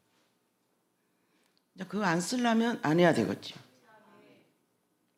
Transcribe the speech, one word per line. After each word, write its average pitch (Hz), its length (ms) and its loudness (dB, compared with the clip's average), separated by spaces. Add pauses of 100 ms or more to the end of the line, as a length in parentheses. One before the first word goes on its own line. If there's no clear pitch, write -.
(1800)
이제 185 80 -14
그거 202 220 -6
안 175 160 0
쓰려면 233 600 0
안 156 180 2
해야 175 140 6
되겠죠. - 460 -4 (1600)